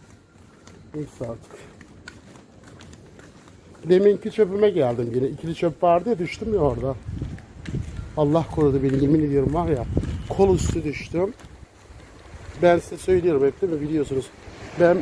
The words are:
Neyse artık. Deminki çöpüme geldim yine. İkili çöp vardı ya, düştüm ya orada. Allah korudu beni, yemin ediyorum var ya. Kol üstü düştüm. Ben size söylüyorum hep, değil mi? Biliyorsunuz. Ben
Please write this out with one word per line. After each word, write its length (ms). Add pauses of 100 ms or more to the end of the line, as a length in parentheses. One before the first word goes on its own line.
(960)
Neyse 320
artık. 240 (2500)
Deminki 420
çöpüme 380
geldim 460
yine. 120
İkili 280
çöp 280
vardı 260
ya, 100
düştüm 340
ya 60
orada. 360 (1200)
Allah 280 (100)
korudu 280
beni, 200
yemin 240
ediyorum 260
var 140
ya. 180 (440)
Kol 260
üstü 280
düştüm. 500 (1300)
Ben 180
size 180
söylüyorum 480
hep, 160
değil 120
mi? 80
Biliyorsunuz. 440 (540)
Ben 220